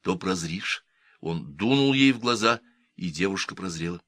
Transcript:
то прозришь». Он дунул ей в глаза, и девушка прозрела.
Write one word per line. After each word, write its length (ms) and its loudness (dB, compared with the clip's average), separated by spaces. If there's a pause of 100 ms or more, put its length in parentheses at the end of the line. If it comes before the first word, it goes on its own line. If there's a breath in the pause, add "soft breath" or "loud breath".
то 140 0
прозришь». 680 -4 (360 soft breath)
Он 360 -6
дунул 380 4
ей 180 6
в 60 -2
глаза, 420 2 (340 soft breath)
и 140 -6
девушка 460 -2
прозрела. 540 -6